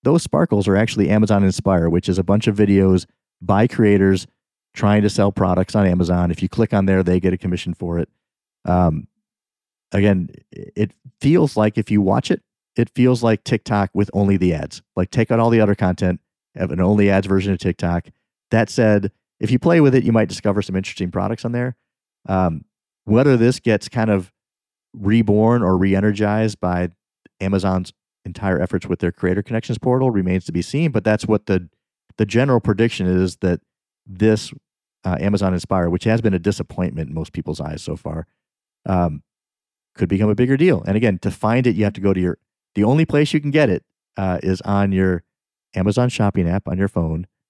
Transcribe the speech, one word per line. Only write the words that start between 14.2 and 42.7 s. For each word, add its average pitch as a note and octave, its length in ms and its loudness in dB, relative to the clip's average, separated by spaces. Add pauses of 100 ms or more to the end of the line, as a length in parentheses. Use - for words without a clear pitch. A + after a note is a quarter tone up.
the F2 160 2
ads. - 260 -10 (160)
Like, F#2 140 -2
take A2+ 200 0
out A2+ 80 2
all A#2 120 2
the A#2 100 4
other G2+ 140 2
content, F2+ 480 -2 (320)
have F#2 160 -6
an E2+ 100 -4
only G2+ 300 4
ads F#2+ 160 0
version F#2+ 260 0
of F2+ 60 -2
TikTok. F2 480 -4 (440)
That A2+ 200 0
said, G#2 420 2 (280)
if A2 100 -4
you B2+ 80 2
play E3+ 220 4
with C#3 140 6
it, C3+ 100 2
you A#2 80 2
might G#2+ 160 2
discover G2+ 340 -2
some F#2+ 140 -6
interesting F#2 340 -6
products G2 340 -6
on A#2 80 -6
there. B2 240 -4 (500)
Um, F#2 380 -2 (400)
whether B2+ 320 4
this A#2 240 2
gets G#2+ 280 0
kind A2 200 -2
of F#2+ 240 -2 (640)
reborn A2 680 2
or F#2 140 2
re-energized G#2 840 0
by F2+ 320 -2 (480)
Amazon's F#2+ 520 -2 (320)
entire F#2 360 -4
efforts F#2 260 -4
with F2+ 140 -4
their F2 100 -2
Creator F#2 320 -2
Connections A2+ 360 -6
portal C3 320 0
remains F#2 340 -2
to E2 80 -10
be F2 100 -2
seen, D3 300 -4
but G#2+ 100 -2
that's G#2+ 240 0
what G#2+ 200 0
the, F2+ 220 -2 (500)
the A2 60 0
general A#2+ 360 0
prediction G2+ 460 -2
is, F#2 320 0
that F2 220 -2 (460)
this, G#2+ 460 0 (520)
uh, F2+ 140 -2
Amazon G2 360 0
Inspire, F2 360 -2
which F2 140 -4
has A2+ 160 2
been G#2+ 140 0
a F2+ 40 0
disappointment E2+ 720 -4
in D2 60 -12
most D#2+ 180 -8
people's D#2 280 -8
eyes D2+ 220 -10
so D#2+ 140 -8
far, D#2 300 -10 (600)
um, F2 360 -2 (760)
could F2 120 -2
become G2+ 220 0
a G#2 60 0
bigger B2+ 200 0
deal. D3+ 300 2
And G2 100 0
again, G#2+ 220 0
to G2 120 -6
find A#2+ 360 -2
it, A2 80 2
you G#2 100 0
have G2+ 100 -2
to F#2 60 -12
go G2 120 2
to F#2 80 0
your, F2+ 180 -2 (380)